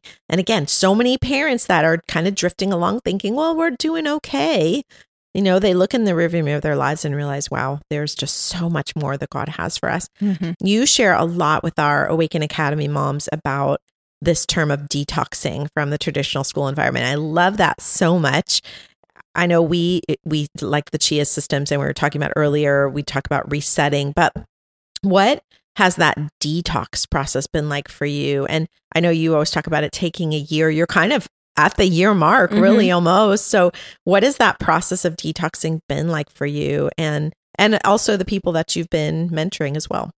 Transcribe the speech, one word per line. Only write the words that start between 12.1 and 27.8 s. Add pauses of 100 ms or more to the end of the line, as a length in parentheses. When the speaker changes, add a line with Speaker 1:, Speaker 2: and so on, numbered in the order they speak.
Speaker 1:
Academy
moms
about (420)
this
term
of
detoxing
from
the
traditional
school
environment.
I
love
that
so
much. (720)
I
know
we, (240)
we (120)
like
the
Chia
systems
and
we
were
talking
about
earlier,
we
talk
about
resetting,
but (680)
what (340)
has
that (240)
detox
process
been
like